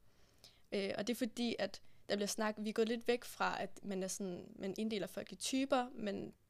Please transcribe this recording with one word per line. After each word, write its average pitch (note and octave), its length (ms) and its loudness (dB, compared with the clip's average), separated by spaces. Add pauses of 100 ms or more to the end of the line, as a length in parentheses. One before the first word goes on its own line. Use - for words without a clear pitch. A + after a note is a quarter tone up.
(720)
Øh, G3+ 260 2
og G3+ 80 -2
det A#3 80 4
er - 40 -6
fordi, A#3+ 400 0
at - 240 -2 (260)
der G#3 80 2
bliver G3+ 100 2
snak-, G#3+ 320 0
vi G#3+ 100 -2
er G#3+ 40 0
gået A3 160 4
lidt A#3 200 0
væk A#3+ 160 4
fra, - 380 0
at - 80 -2 (120)
man F#3+ 200 -2
er F#3+ 60 0
sådan, F#3 380 -4 (100)
man G3 220 -2
inddeler A3 280 0
folk - 260 -6
i F#3+ 40 -12
typer, C4 580 4
men G#3 400 -2 (160)